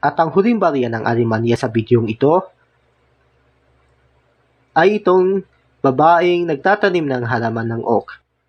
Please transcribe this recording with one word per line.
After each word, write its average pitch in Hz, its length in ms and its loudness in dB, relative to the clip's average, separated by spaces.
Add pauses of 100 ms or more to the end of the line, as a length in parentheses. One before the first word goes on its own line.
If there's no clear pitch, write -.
At 143 160 -2
ang 165 160 0
huling 214 240 2
barya 143 320 0
ng 113 160 -6
Alemanya 117 480 0
sa 120 160 -4
bidyong 113 400 0
ito 151 380 0 (2250)
ay 196 240 2
itong 185 480 0 (380)
babaeng 170 640 2
nagtatanim 180 560 0
ng 127 160 -4
halaman 117 480 -4
ng 113 160 -6
oak. - 320 -2 (300)